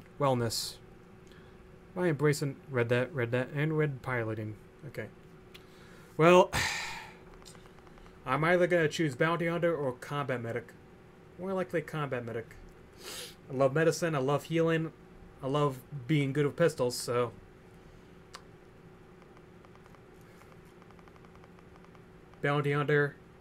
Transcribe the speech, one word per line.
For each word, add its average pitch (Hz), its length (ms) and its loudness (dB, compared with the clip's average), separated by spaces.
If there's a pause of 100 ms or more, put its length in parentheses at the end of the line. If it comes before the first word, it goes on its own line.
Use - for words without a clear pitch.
(200)
Wellness. 123 560 0 (1200)
By 180 120 0
embracing... 147 500 0 (120)
Read 120 200 0
that, 123 260 0
read 120 160 -2
that, 123 240 -2
and 156 220 -2
read 147 240 0
piloting. 110 560 -4 (300)
Okay. 113 200 -10 (1120)
Well, 180 380 8
<sighs> - 60 0 (1700)
I'm 135 160 0
either 175 220 4
gonna 165 220 4
choose 151 280 -2
bounty 165 320 0
hunter 170 280 0
or 139 160 -2
combat 131 500 -6
medic. 113 320 -8 (680)
More 190 140 -6
likely 180 280 -2
combat 135 440 -6
medic. 117 300 -8 (960)
I - 40 -8
love 135 200 4
medicine, 160 400 2
I 139 40 0
love 139 260 0
healing, 165 460 2 (520)
I 135 40 -6
love 143 300 0 (300)
being 143 260 2
good 147 140 2
with 127 80 -8
pistols, 143 400 0
so... 120 380 -2 (4000)
Bounty 147 300 0
hunter. 143 440 2 (260)